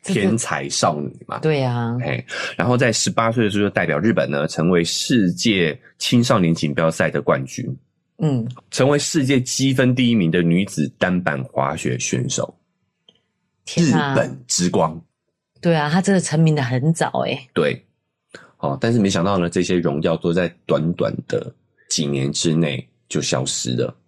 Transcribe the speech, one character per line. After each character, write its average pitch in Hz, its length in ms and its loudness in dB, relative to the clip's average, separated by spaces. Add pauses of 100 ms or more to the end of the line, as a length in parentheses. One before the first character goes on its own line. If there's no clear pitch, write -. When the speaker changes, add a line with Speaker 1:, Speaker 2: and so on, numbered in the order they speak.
Speaker 1:
这 196 120 -4
个 113 60 2
Speaker 2:
天 104 180 2
才 71 300 -4
少 78 320 0
女 69 100 -6 (160)
嘛。 - 140 -8
Speaker 1:
对 151 240 0
啊。 120 380 -2
Speaker 2:
哎， - 200 -4 (360)
然 98 100 2
后 123 80 2
在 123 160 2
十 - 180 -2
八 113 220 0
岁 117 140 2
的 101 40 2
时 101 100 -2
候 101 100 2
就 - 40 -8
代 92 120 0
表 76 120 0
日 107 140 2
本 73 180 2
呢， 71 160 -2
成 85 260 0
为 87 120 4
世 98 480 0
界 87 480 0 (180)
青 - 240 2
少 120 160 4
年 85 160 4
锦 76 200 -2
标 80 180 0
赛 82 180 0
的 71 120 -2
冠 69 240 0
军。 - 200 -10 (520)
Speaker 1:
嗯。 131 280 -2 (240)
Speaker 2:
成 135 200 2
为 143 100 4
世 143 240 0
界 131 160 2
积 135 340 0
分 127 220 2
第 123 140 2
一 117 60 2
名 87 140 2
的 87 120 2
女 85 240 2
子 73 320 -4
单 90 260 0
板 73 220 -2
滑 67 280 -2
雪 64 240 -4
选 62 320 -2
手。 - 240 -4 (1080)
Speaker 1:
天 160 300 2
啊。 143 200 2
Speaker 2:
日 - 40 0
本 65 300 -2
之 87 220 0
光。 82 320 0 (600)
Speaker 1:
对 170 140 2
啊， 147 140 0
她 180 120 2
真 196 120 2
的 185 60 4
成 156 200 0
名 160 140 6
得 147 80 0
很 127 320 0
早 127 280 -2
欸。 - 320 -6
Speaker 2:
对。 73 300 0 (760)
哦， - 220 -4
但 117 120 0
是 120 80 2
没 98 100 4
想 90 140 0
到 98 140 2
呢， 85 120 0
这 92 140 0
些 90 160 2
荣 76 240 -2
耀 85 140 2
都 87 160 -2
在 87 200 0 (140)
短 78 260 0
短 58 180 -2 (160)
的 - 240 -4 (380)
几 80 160 -2
年 71 260 -2
之 80 220 0
内 73 340 0 (200)
就 76 140 -4
消 65 240 -2
失 - 300 -4
了。 65 200 -2 (120)